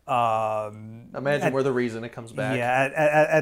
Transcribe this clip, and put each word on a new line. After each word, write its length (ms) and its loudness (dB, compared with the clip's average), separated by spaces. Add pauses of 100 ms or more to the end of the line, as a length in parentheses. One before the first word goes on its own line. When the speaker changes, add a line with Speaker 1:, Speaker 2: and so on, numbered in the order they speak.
Speaker 1:
Um, 1080 -2
Speaker 2:
Imagine 320 0
Speaker 1:
at 60 0
Speaker 2:
we're 100 0
the 80 0
reason 320 -2
it 60 -10
comes 240 -14
back. 240 -2
Speaker 1:
Yeah, 120 0 (140)
at, 100 -2
at, 360 4 (120)